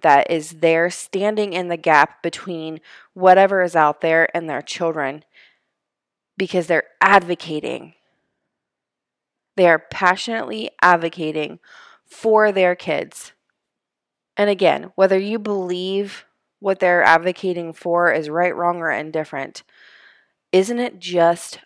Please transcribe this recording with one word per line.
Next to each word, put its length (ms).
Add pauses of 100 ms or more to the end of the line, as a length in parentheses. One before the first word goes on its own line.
that 300
is 180 (120)
there 280
standing 640
in 140
the 100
gap 460
between 580 (320)
whatever 480
is 140
out 260
there 340
and 140
their 140
children 600 (1120)
because 280
they're 200 (160)
advocating. 920 (1600)
They 100
are 100
passionately 920 (100)
advocating 800 (440)
for 480
their 240
kids. 580 (1040)
And 140
again, 460
whether 240
you 180
believe 880 (340)
what 200
they're 240
advocating 720
for 380
is 180
right, 260
wrong, 220
or 120
indifferent, 720 (880)
isn't 280
it 200
just 680